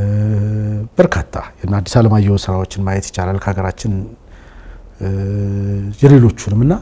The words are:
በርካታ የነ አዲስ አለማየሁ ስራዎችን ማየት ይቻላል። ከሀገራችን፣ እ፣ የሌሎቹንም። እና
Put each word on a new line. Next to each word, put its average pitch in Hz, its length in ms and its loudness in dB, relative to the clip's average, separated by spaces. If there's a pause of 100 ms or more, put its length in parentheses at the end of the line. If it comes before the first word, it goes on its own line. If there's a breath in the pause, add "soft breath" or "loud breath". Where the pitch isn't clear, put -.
(920)
በርካታ - 420 0 (220)
የነ 90 180 -4
አዲስ 98 200 -4
አለማየሁ 107 440 4
ስራዎችን 95 460 -4
ማየት 95 220 -4
ይቻላል። 95 320 -4
ከሀገራችን፣ 95 540 -4 (1080 soft breath)
እ፣ 95 80 -6 (880)
የሌሎቹንም። 120 640 4
እና 156 200 4